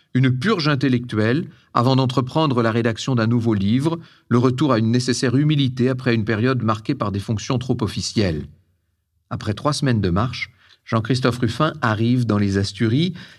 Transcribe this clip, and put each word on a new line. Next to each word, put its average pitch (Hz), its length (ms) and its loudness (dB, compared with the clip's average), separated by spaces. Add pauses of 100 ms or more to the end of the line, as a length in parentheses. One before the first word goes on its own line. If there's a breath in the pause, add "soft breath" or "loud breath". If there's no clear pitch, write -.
(120 loud breath)
une 127 180 4
purge 151 380 0
intellectuelle, 123 800 0 (240 loud breath)
avant 127 240 4
d'entreprendre 131 640 0
la 113 100 2
rédaction 117 440 -2
d'un 113 120 2
nouveau 117 280 2
livre, 127 440 2 (300 loud breath)
le 117 80 2
retour 127 380 2
à 110 40 4
une 113 120 2
nécessaire 123 460 0
humilité 139 520 2
après 127 260 0
une 107 120 0
période 117 360 0
marquée 110 320 -2
par 110 180 -4
des 101 60 -4
fonctions 117 400 -4
trop 123 220 -4
officielles. » 90 680 -2 (840)
Après - 240 -4
trois 147 180 -2
semaines 123 300 0
de 90 80 0
marche, 110 400 -2 (340 soft breath)
Jean-Christophe 123 540 -2
Ruffin 156 420 -2
arrive 117 460 0
dans 107 100 2
les 98 220 2
Asturies. 120 560 0 (240 loud breath)